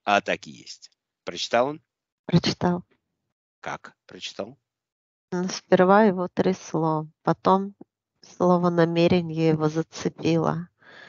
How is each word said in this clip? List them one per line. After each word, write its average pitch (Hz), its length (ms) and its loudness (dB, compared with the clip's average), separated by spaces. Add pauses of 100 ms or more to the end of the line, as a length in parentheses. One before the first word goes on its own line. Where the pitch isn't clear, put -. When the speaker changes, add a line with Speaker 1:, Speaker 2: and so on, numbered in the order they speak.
Speaker 1:
а 101 160 2
так 90 260 -6
и 78 40 -18
есть. - 400 -20 (340)
Прочитал 117 440 -2
он? 156 140 -12 (440)
Speaker 2:
Прочитал. 175 580 0 (760)
Speaker 1:
Как - 340 -14 (120)
прочитал? 101 520 -14 (720)
Speaker 2:
Ну, 180 180 -4
сперва 185 560 4
его 180 240 0
трясло, 156 800 -2 (160)
потом 190 520 0 (460)
слово 180 480 0
«намерение» 170 800 2
его 156 220 0
зацепило. 160 960 -4 (400)